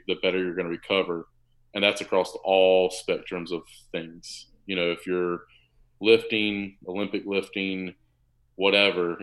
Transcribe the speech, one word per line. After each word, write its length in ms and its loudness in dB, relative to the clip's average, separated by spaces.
the 140 0
better 160 2
you're 180 -2
gonna 140 -4
recover. 560 -2
And 100 0
that's 160 2
across 420 0
all 480 6
spectrums 600 -6
of 100 -6
things. 540 -12
You 100 -4
know, 140 0
if 160 -6
you're 360 -2
lifting, 760 2
Olympic 400 -4
lifting, 680 -4
whatever, 680 2